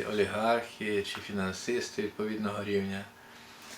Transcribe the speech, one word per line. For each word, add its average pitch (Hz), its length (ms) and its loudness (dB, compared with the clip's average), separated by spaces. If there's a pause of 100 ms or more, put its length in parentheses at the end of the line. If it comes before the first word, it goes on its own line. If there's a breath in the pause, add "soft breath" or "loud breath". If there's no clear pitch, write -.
(100)
олігархи 107 920 4
чи - 180 -6
фінансисти 101 840 -2
відповідного 104 600 -2
рівня 98 400 0 (720 loud breath)